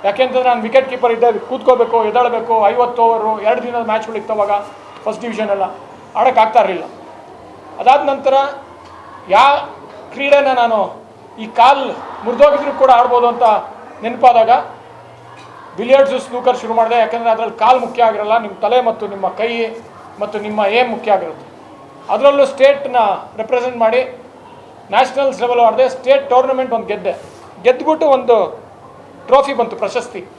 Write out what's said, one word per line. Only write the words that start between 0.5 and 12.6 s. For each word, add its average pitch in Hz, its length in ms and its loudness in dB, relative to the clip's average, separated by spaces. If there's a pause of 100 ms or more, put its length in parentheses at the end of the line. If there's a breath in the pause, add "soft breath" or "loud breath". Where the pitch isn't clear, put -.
ವಿಕೆಟ್ 262 280 0
ಕೀಪರ್ 240 220 -2
ಇದ್ದೆ, 226 280 2
ಕೂತ್ಕೋಬೇಕು, 233 640 0
ಎದ್ದೇಳಬೇಕು, 226 640 0
ಐವತ್ತು 240 360 0
ಓವರು, 220 380 0
ಎರಡು 233 220 -2
ದಿನದ 240 220 -6
ಮ್ಯಾಚ್ಗಳು 220 300 -4
ಇತ್ತವಾಗ 208 360 -2 (520)
ಫಸ್ಟ್ 196 180 -6
ಡಿವಿಷನ್ 214 280 -6
ಎಲ್ಲ 196 140 -2 (520)
ಆಡೋಕ್ಕಾಗ್ತಾ 226 440 2
ಇರಲಿಲ್ಲ. 185 240 -2 (960)
ಅದಾದ 254 300 2
ನಂತರ 269 240 0 (960)
ಯಾವ 262 280 4 (560)
ಕ್ರೀಡೆನ 277 400 2
ನಾನು 226 420 0 (440)
ಈ 220 60 -12
ಕಾಲು 254 480 2 (320)
ಮುರಿದೋಗಿದ್ರು 285 540 2